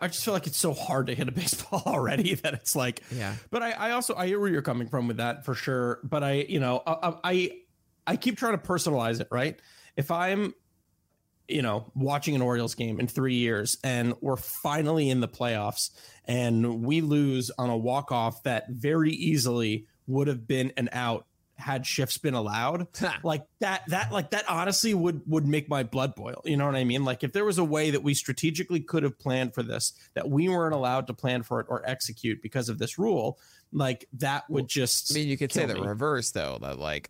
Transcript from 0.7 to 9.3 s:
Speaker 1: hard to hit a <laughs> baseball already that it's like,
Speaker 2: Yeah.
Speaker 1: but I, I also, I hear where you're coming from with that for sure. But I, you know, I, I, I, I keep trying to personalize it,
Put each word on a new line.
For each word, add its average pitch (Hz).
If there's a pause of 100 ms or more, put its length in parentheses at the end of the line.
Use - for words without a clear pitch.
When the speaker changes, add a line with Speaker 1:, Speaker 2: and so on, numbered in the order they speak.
Speaker 1:
hard 135
to 127
hit 127
a 123
<laughs> -
baseball 175
already 175
that 147
it's -
like, 123
Speaker 2:
Yeah. 110 (140)
Speaker 1:
but 233
I, 233
I 220
also, 240
I 180
hear 196
where 202
you're 156
coming 120
from 123
with 113
that 120
for 131
sure. 123
But 147
I, 139 (140)
you 156
know, 127
I, 160
I, 165 (100)
I, 180 (560)
I 170
keep 240
trying 226
to -
personalize 123
it, -